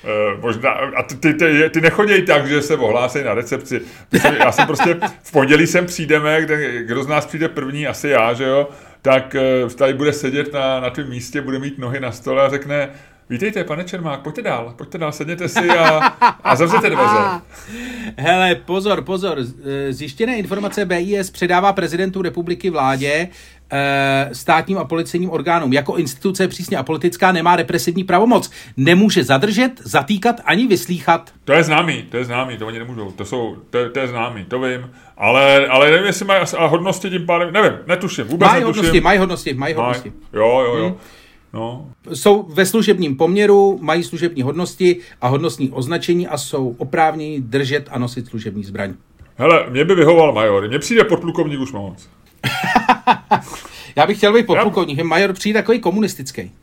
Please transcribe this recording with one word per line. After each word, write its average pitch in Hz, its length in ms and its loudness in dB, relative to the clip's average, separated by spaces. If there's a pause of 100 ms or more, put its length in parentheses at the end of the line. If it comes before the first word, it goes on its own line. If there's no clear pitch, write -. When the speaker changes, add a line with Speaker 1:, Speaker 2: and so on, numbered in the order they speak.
Speaker 1:
Eh, 104 360 -2
možná, 120 300 -2
a 127 320 -4
ty, 139 140 -10
ty, 151 180 2
ty, 156 360 4
ty 160 100 0
nechoděj 190 420 4
tak, 143 240 2
že 143 160 0
se 151 140 0
ohlásej 123 480 0
na 107 100 -2
recepci. 123 460 -4 (320)
My 175 80 2
jsme, - 180 2
já 220 140 4
jsem - 140 2
prostě, 170 300 0 (260)
v - 100 -20
pondělí 151 340 6
sem 180 200 0
přijdeme, 156 560 0
kde, 147 400 -4
kdo 120 200 -4
z 127 40 -6
nás 151 200 -2
přijde 160 220 -4
první, 143 380 -6
asi 139 220 -6
já, 120 260 4
že 131 100 -4
jo, 143 240 2 (340)
tak, 131 320 2
eh, 127 400 2
tady 135 200 2
bude 143 180 0
sedět 143 400 -2
na, 131 280 -2
na 123 100 -4
tvém 139 180 -8
místě, 123 320 -8
bude 131 180 -6
mít 139 200 -8
nohy 127 220 -6
na 123 120 -6
stole 135 300 0
a 139 60 4
řekne: 143 400 -4 (420)
„Vítejte, 190 340 -4
pane 175 200 -8
Čermák, 165 360 -8
pojďte 170 220 -10
dál, 123 360 -6
pojďte 151 200 -14
dál, 151 140 -4
sedněte 160 360 -8
si 175 220 0
a, 160 280 4 (460)
a - 120 4
zavřete - 340 2
dveře.“ 214 280 2 (500)
Speaker 2:
<laughs> 233 480 -12
Hele, 175 380 2
pozor, 185 500 -2
pozor, 175 380 -4
z-, 127 120 -8 (340)
eh, 135 40 -6
zjištěné 220 460 -4
informace 202 460 -4
B 175 160 -2
I 202 160 -2
S 190 140 -4
předává 185 420 2
prezidentu 185 500 -2
republiky, 175 480 -4
vládě, 143 580 -2 (440)
eh, 139 600 0
státním 170 460 0
a 156 60 -6
policejním 165 460 -4
orgánům. 160 420 -2
Jako 143 240 0
instituce 185 480 -2
je 185 40 -2
přísně 180 280 -6
apolitická, 175 560 0
nemá 170 240 2
represivní 170 480 -2
pravomoc. 196 460 2 (260)
Nemůže 175 480 4
zadržet, 208 460 2 (140)
zatýkat 208 600 0
ani 196 220 2
vyslýchat. 175 640 0 (140)
Speaker 1:
To 139 80 0
je 165 120 6
známý, 156 460 0
to 117 60 -8
je 123 80 -4
známý, 123 340 -6
to 110 80 -8
oni 113 120 -10
nemůžou, 113 320 -10
to 98 140 -12
jsou, 113 320 -6 (140)
to, 120 200 -2
to 131 80 -6
je 131 100 -2
známý, 117 360 -6
to 123 160 -6
vím. 127 300 -6 (260)
Ale, 139 500 6
ale 135 240 6
nevím, 180 160 4
jestli 196 180 -2
mají 196 160 4
as-, - 180 -4
a 165 80 4
hodnosti 180 440 -2
tím 175 160 -4
pádem, 170 260 0
nevím, 190 200 2 (140)
netuším, 180 380 -4
vůbec 170 240 2
Speaker 2:
Mají 247 120 4
Speaker 1:
netuším. 226 180 0
Speaker 2:
hodnosti, 165 220 4
mají 190 180 4
hodnosti, 165 360 -2
mají 143 200 -4
Speaker 1:
Mají. 123 120 -2
Speaker 2:
hodnosti. 120 260 -6 (200)
Speaker 1:
Jo, 117 340 4
jo, 120 100 0
jo. 175 100 0
Speaker 2:
Hmm. 185 80 -4 (580)
Speaker 1:
No. 120 340 -10 (260)
Speaker 2:
Jsou 202 300 4
ve 180 240 0
služebním 185 500 0
poměru, 196 640 4
mají 160 200 0
služební 170 400 -4
hodnosti 175 540 0 (240)
a 123 80 0
hodnostní 139 420 -2
označení 170 580 -2
a 151 100 -6
jsou 131 400 -4
oprávněni 156 640 -2
držet 139 500 -2
a 135 80 -6
nosit 120 280 -6
služební 107 380 -10
zbraň. 98 300 -8 (420)
Speaker 1:
Hele, 151 340 2
mě 135 140 0
by 185 100 2
vyhoval 160 380 6
major, 107 360 2
mně 135 100 -4
přijde 226 260 4
podplukovník 160 560 -2
už 127 120 -6
moc. 98 360 -12 (880)
Speaker 2:
<laughs> - 1000 -4
Já 151 100 6
bych 202 100 -2
chtěl 202 160 4
být 233 80 6
Speaker 1:
Já 226 60 -2
Speaker 2:
podplukovník, 170 500 0
mně 165 80 -2
major 185 280 2
přijde 214 260 -2
takový 226 220 2
komunistický. 170 720 -4 (100)